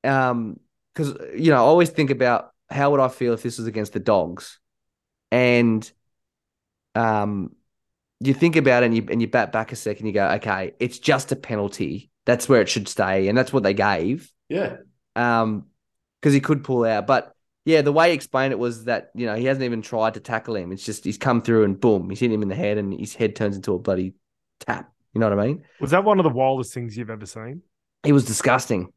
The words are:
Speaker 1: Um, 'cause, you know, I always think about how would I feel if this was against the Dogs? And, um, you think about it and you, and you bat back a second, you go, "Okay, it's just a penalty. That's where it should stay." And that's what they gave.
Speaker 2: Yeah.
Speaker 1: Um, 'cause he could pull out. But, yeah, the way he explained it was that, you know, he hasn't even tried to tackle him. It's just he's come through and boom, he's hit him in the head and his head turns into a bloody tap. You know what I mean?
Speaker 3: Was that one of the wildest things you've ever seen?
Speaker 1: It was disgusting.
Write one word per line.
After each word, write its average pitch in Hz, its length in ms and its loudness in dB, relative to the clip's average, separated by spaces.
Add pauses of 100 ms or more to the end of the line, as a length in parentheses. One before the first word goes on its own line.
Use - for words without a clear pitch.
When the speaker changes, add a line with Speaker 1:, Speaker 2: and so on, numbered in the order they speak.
Speaker 1:
Um, 127 560 0 (340)
'cause, 147 200 -4 (200)
you 156 160 2
know, 143 60 8
I 123 40 6
always 165 280 6
think 156 220 -2
about 123 420 0 (160)
how 143 220 0
would 143 100 4
I 131 80 4
feel 123 240 -2
if 110 100 -4
this 120 140 -6
was 113 100 -8
against 107 280 -6
the 101 60 -4
Dogs? 90 580 -2 (760)
And, 120 580 2 (1040)
um, 104 600 -2 (680)
you 135 140 2
think 165 220 2
about 127 260 4
it 123 40 4
and 113 100 2
you, 110 140 -2
and 117 100 0
you 113 80 0
bat 113 240 0
back 113 200 -4
a 113 40 -12
second, 107 300 -8
you 104 60 -4
go, 98 200 0
"Okay, 95 460 -4
it's 120 200 -6
just 139 340 0
a 135 40 -2
penalty. 101 720 -6 (160)
That's 120 220 0
where 127 120 6
it - 80 2
should 101 200 -4
stay." 95 400 0
And 110 100 0
that's 127 140 0
what 131 100 0
they 95 120 2
gave. 101 560 -2 (180)
Speaker 2:
Yeah. 175 280 -4 (400)
Speaker 1:
Um, 113 500 0 (540)
'cause 147 120 2
he 139 80 4
could 139 240 -2
pull 120 200 0
out. 104 220 0
But, - 280 0 (300)
yeah, 156 180 4
the 143 100 2
way 165 180 4
he 170 40 2
explained 135 380 -2
it 101 60 -4
was 117 260 -4
that, 117 300 -4
you 120 120 -6
know, 107 100 -4
he 120 100 -4
hasn't 135 180 0
even 117 180 -4
tried 110 320 -2
to 104 60 -12
tackle 113 340 -6
him. 90 180 -6
It's 98 120 -12
just 104 200 -10
he's - 140 -4
come 120 220 2
through 113 240 4
and 98 160 -2
boom, 95 300 2
he's 101 100 -8
hit 123 100 0
him 107 120 -2
in 101 60 -4
the 95 60 -4
head 104 240 -2
and 98 200 -4
his 110 160 -12
head 107 220 -2
turns 101 200 -2
into 95 180 -4
a 87 40 -4
bloody 95 360 -2 (460)
tap. - 320 -8 (220)
You 110 60 -2
know 110 100 2
what 101 80 0
I 104 80 0
mean? 151 180 -6 (160)
Speaker 3:
Was 139 120 -4
that 190 120 4
one 208 160 4
of 175 40 2
the 156 60 4
wildest 131 440 -2
things 117 220 -10
you've 113 140 -10
ever 107 160 -14
seen? 120 360 -16 (420)
Speaker 1:
It 147 80 4
was 135 140 6
disgusting. 117 720 -2